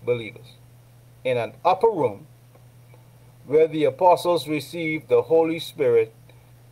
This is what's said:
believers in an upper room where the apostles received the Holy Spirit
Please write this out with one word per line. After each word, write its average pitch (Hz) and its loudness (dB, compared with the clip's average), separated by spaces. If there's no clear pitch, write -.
believers 113 -8
in 127 -2
an 110 -6
upper 180 2
room 135 -2
where 156 2
the 151 -2
apostles 170 2
received 156 -8
the 120 4
Holy 165 0
Spirit 120 0